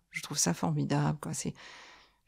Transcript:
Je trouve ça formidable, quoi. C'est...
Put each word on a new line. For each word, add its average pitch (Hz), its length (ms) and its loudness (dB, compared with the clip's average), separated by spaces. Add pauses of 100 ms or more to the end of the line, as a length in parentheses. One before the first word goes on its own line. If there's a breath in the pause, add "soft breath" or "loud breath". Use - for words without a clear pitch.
(100)
Je - 120 -8
trouve 147 160 -6
ça 170 160 4
formidable, 147 680 2
quoi. 160 140 -6
C'est... - 180 -4 (760 soft breath)